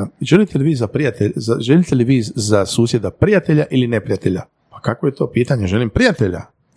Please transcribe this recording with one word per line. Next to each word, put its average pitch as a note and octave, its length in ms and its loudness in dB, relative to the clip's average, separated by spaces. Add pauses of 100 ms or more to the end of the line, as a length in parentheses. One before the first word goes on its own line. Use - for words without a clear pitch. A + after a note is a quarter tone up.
(220)
želite F3 360 2
li C3+ 60 -2
vi D#3 120 0
za A2+ 120 -2
prijatelj-, - 480 -2
za, A2+ 240 -2
želite C#3+ 360 2
li A#2+ 80 2
vi B2+ 180 2
za G#2 440 0
susjeda A2+ 460 -2
prijatelja E3 600 2
ili B2+ 160 2
neprijatelja?” G2+ 540 -2 (280)
„Pa - 120 -20
kako A#2+ 260 -2
je C3 80 -4
to - 160 -4
pitanje? A#2 360 0
Želim A2 220 0
prijatelja.” A2 520 0 (340)